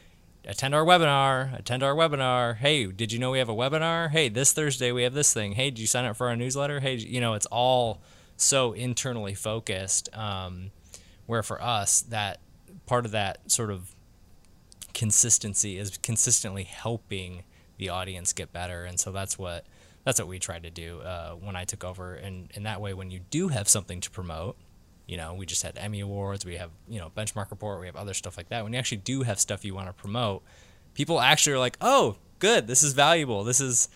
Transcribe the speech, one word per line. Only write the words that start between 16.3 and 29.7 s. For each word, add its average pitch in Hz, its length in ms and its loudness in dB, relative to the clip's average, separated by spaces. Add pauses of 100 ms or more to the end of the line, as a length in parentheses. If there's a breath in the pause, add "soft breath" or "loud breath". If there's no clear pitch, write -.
helping 92 800 -8 (340 soft breath)
the 95 100 -6
audience 90 440 -4
get 82 200 -10
better. 87 320 -8
And 90 140 -6
so 95 140 -2
that's 95 260 -6
what, 87 260 -8 (400 soft breath)
that's 131 140 2
what 80 100 -2
we 92 100 -10
tried 85 260 -8
to 85 60 -14
do, 85 300 -12
uh, 85 320 -8
when 92 240 -10
I 90 80 -8
took 92 200 -10
over. 90 300 -10
And 92 400 -14
in 104 100 -10
that 107 160 -6
way, 101 120 -6
when 95 180 -10
you 92 100 -12 (100)
do 180 180 0
have 107 200 -2
something 92 320 0
to - 100 -8
promote, 87 460 -8 (500)
you 90 100 -10
know, 82 180 -10
we 92 120 -10
just - 160 -2
had 85 160 -10
Emmy 104 220 -6
Awards, 98 440 -6
we 85 120 -10
have, 85 140 -12 (180)
you 110 100 -8
know, 82 180 -10
Benchmark 107 340 -6
Report, 101 300 -8
we 90 60 -10
have 87 100 -12
other 98 180 -8
stuff - 220 -8
like 98 120 -12
that. 117 160 -4
When 110 80 -6
you 123 60 -4
actually 120 200 -4
do 131 240 -4
have 113 160 -2
stuff - 260 -2
you 95 100 -8